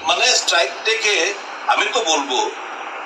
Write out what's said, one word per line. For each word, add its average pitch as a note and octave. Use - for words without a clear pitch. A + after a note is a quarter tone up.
মানে A#3
স্ট্রাইক -
ডেকে G#3
আমি -
তো C4
বলবো C#3+